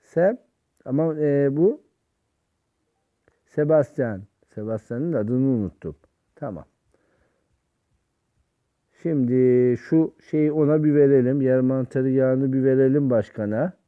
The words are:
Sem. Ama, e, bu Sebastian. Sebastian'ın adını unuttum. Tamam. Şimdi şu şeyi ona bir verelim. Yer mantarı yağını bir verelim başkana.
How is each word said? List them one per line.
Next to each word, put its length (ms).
Sem. 380
Ama, 300
e, 420
bu 240
Sebastian. 760
Sebastian'ın 580
adını 340
unuttum. 500
Tamam. 300
Şimdi 760
şu 360
şeyi 220
ona 320
bir 100
verelim. 460
Yer 200
mantarı 500
yağını 420
bir 120
verelim 460
başkana. 640